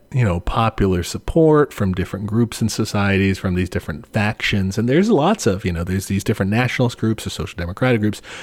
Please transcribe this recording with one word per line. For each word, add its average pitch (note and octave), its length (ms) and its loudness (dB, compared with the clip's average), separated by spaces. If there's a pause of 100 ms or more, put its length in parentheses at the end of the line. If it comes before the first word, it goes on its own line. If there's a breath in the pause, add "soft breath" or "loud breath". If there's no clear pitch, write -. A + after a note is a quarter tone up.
(140)
you B2+ 100 2
know, F2 180 2
popular G2 640 0
support D3+ 680 2
from F#2+ 200 0
different F#2+ 340 -4
groups A2 340 0
and A2 100 0
societies, G2 680 0
from F#2 160 -2
these F#2 140 0
different - 380 -8
factions. G#2 720 -2
And A2+ 100 0
there's F3 220 4
lots F#3 380 2
of, F#2+ 180 0
you F2+ 60 0
know, E2+ 120 -2
there's F#2 240 -2
these G2 160 -2
different G2+ 280 -2
nationalist A#2+ 460 0
groups A2 280 -2
or - 60 -6
social - 260 -8
democratic G#2 440 0
groups G#2 200 -2 (220 loud breath)